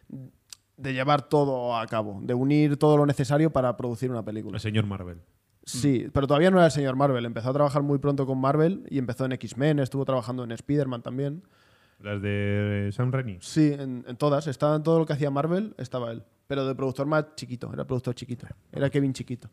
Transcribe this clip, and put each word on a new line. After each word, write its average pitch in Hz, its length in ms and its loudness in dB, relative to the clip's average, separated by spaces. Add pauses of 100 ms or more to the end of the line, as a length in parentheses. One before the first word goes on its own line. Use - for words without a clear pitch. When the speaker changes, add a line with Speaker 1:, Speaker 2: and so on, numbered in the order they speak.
(800)
Speaker 1:
de 135 160 -6
llevar 139 340 2
todo 131 480 2
a 113 100 -2
cabo, 104 360 -4
de 123 100 -2
unir 143 460 4
todo 151 180 6
lo 147 80 6
necesario 147 480 2
para 123 240 0
producir 123 340 -4
una 117 140 -4
película. 107 320 -8
Speaker 2:
El 107 60 -6
señor 107 240 0
Marvel. 90 320 -8 (460)
Speaker 1:
Sí, 131 420 0
Speaker 2:
Mm. - 60 -10
Speaker 1:
pero 139 140 2
todavía 147 240 6
no 190 60 6
era 175 100 8
el 151 60 6
señor 139 240 0
Marvel. 131 300 2
Empezó 117 240 -4
a - 20 2
trabajar 143 300 2
muy 143 160 2
pronto 139 260 0
con 131 160 -2
Marvel 151 480 2
y - 100 -4
empezó 127 280 -4
en 127 60 -2
X-Men, 139 480 0
estuvo 135 260 -2
trabajando 127 380 -2
en 117 80 -8
Spider-Man 131 500 -2
también. 143 400 -6 (580)
Speaker 2:
¿Las 101 200 -6
de 101 720 0
Sam 127 180 0
Raimi? 123 300 -4
Speaker 1:
Sí, 151 320 2
en, 135 340 -8
en 123 100 -12
todas. 147 300 0
Estaba 151 300 0
en 156 60 -2
todo 165 160 4
lo 160 80 2
que 156 80 -2
hacía 143 160 0
Marvel, 165 480 -2
estaba 123 340 -6
él. 113 100 -10 (240)
Pero 139 200 -2
de 135 80 -2
productor 135 320 -2
más 151 280 0
chiquito, 123 380 -10
era - 140 -6
productor 127 280 -2
chiquito. 123 320 -12 (240)
Era 139 200 0
Kevin 139 220 2
Chiquito. - 400 -10